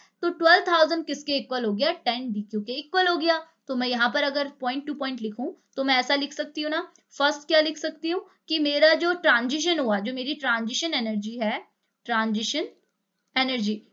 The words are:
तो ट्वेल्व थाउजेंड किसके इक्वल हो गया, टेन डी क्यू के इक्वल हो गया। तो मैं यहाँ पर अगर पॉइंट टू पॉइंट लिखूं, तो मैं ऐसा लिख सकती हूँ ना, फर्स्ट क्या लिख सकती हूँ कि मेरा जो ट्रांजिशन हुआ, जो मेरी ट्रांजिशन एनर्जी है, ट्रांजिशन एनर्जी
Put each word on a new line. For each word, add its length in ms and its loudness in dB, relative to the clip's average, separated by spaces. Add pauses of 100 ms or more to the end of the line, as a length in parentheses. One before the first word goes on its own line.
(220)
तो 80 0
ट्वेल्व 380 6
थाउजेंड 380 4
किसके 280 -4
इक्वल 320 -2
हो 80 0
गया, 180 2
टेन 400 -4
डी 100 -4
क्यू 200 -6
के 120 -8
इक्वल 340 0
हो 100 2
गया। 280 0 (220)
तो 80 -4
मैं 120 0
यहाँ 260 0
पर 100 0
अगर 240 -2
पॉइंट 400 -6
टू 60 -6
पॉइंट 280 -6
लिखूं, 300 -6 (240)
तो 80 -2
मैं 120 2
ऐसा 200 2
लिख 180 -4
सकती 280 -8
हूँ 100 -4
ना, 200 -4 (260)
फर्स्ट 300 -2
क्या 140 6
लिख 160 -2
सकती 320 -6
हूँ 160 -4 (220)
कि 120 -2
मेरा 340 4
जो 200 2
ट्रांजिशन 640 2
हुआ, 200 0
जो 140 -4
मेरी 200 -6
ट्रांजिशन 600 -2
एनर्जी 500 -4
है, 200 -2 (420)
ट्रांजिशन 580 0 (720)
एनर्जी 560 -2